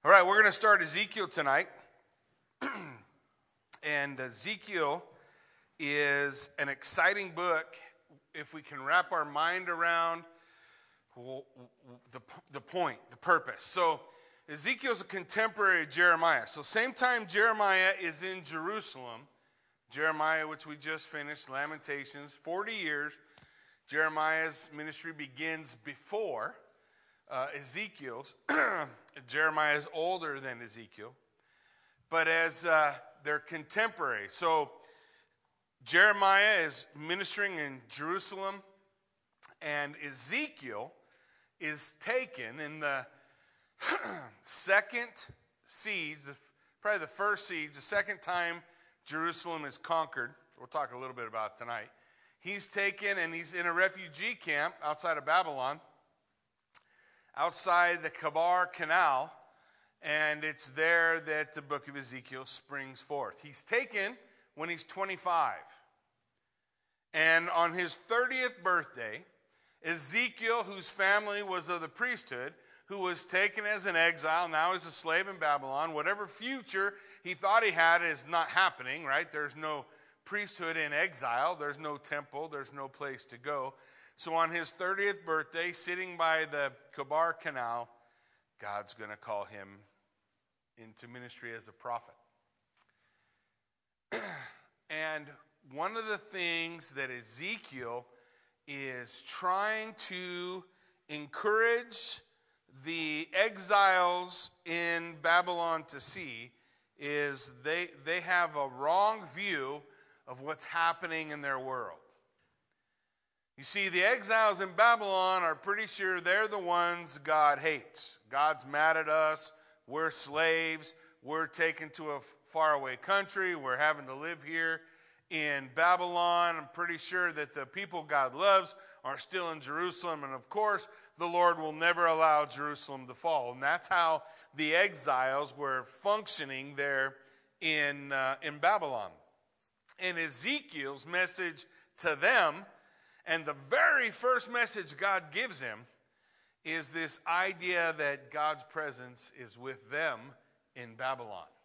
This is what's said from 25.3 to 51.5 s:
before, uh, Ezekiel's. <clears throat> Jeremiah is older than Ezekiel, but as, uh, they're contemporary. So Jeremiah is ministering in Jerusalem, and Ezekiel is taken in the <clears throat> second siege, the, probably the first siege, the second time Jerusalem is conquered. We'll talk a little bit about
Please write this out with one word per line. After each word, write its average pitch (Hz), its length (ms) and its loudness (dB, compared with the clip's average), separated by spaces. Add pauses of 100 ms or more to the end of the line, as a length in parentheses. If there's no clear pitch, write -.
before, 147 680 -6 (760)
uh, 135 240 -4
Ezekiel's. 143 800 -10 (140)
<clears throat> 226 380 2 (400)
Jeremiah 151 500 4
is 147 160 -4
older 165 460 -2
than 123 240 -10
Ezekiel, 110 500 -16 (1000)
but 160 180 4
as, 165 360 2
uh, 156 300 6 (300)
they're 147 160 0
contemporary. 151 880 -2
So 160 420 2 (1120)
Jeremiah 196 800 8
is 143 220 -6 (100)
ministering 185 600 -2
in 135 320 -8
Jerusalem, 190 760 -4 (960)
and 147 340 -4 (120)
Ezekiel 135 840 -6 (680)
is 151 420 -6
taken 143 600 -4
in 151 200 -10
the 139 240 -2 (760)
<clears throat> - 180 -2 (460)
second 214 640 0 (540)
siege, 156 580 -6
the, 139 140 -14 (440)
probably 208 200 0
the 151 80 -6
first 202 400 0
siege, 156 240 -4
the 143 100 -8
second 202 400 -2
time 170 400 -2 (420)
Jerusalem 160 600 -2
is 139 120 -10
conquered. 151 580 -2 (220)
We'll 127 120 -16
talk 139 260 -4
a 123 40 -10
little 127 180 -10
bit 120 100 -6
about 110 300 -4